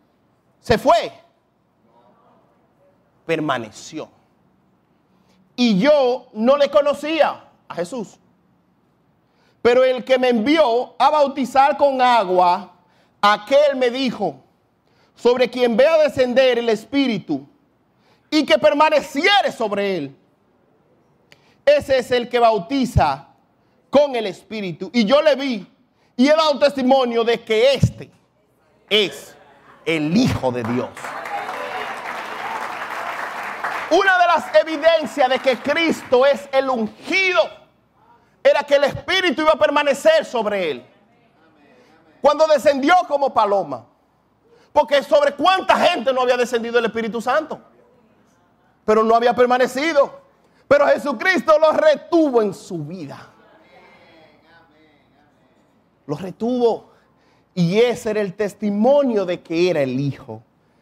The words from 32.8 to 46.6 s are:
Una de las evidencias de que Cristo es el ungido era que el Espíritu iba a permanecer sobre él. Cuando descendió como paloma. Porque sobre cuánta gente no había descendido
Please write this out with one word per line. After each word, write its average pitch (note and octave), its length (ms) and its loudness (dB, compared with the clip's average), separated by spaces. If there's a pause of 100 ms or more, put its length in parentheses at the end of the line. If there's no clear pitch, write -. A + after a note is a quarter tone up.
Una F#4 280 2
de F4 80 4
las E4 280 0
evidencias D#4 720 0
de B3+ 120 0
que C4 180 -2
Cristo D4 640 0
es C#4 280 0
el C4+ 180 0
ungido D#4+ 720 -2 (1000)
era D4 200 4
que C#4+ 140 2
el C#4+ 80 2
Espíritu D#4 580 -2
iba D#4 100 4
a D4+ 60 -2
permanecer D4 640 2
sobre G3+ 460 -4
él. B2 160 -10 (1300)
Cuando D4 260 2
descendió C#4+ 480 2 (140)
como C#4 260 -2
paloma. F#3+ 520 -2 (840)
Porque C#4+ 300 2
sobre D4 300 2
cuánta F#4 440 0
gente C4+ 360 0
no B3+ 80 -2
había B3 160 0
descendido A#3 420 -2